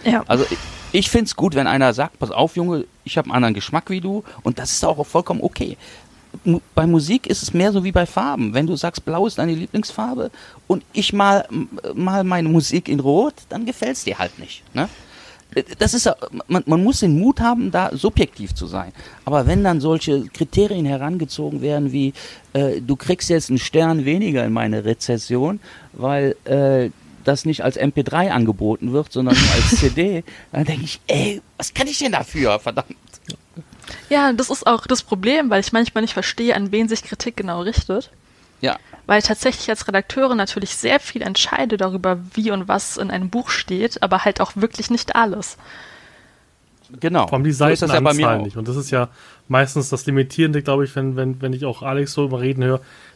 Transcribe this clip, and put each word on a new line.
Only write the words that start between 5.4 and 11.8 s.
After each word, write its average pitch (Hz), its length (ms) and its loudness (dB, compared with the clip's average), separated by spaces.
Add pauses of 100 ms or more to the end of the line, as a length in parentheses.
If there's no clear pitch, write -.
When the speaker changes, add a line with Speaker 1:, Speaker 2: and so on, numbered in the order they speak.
Speaker 2:
okay. - 360 -4 (680)
Mu-, 170 160 4 (160)
bei 160 100 2
Musik 165 400 2
ist - 160 -2
es - 120 -6
mehr 190 180 4
so 196 120 2
wie 190 80 -2
bei 175 140 2
Farben. 127 480 -2
Wenn 143 140 2
du 175 80 -2
sagst, 165 300 -6
„Blau 170 200 -2
ist 214 140 -4
deine 165 140 -2
Lieblingsfarbe“, 214 760 -6 (380)
und - 160 0 (100)
ich 196 200 -2
mal, 202 360 4
m-, 156 200 -4 (260)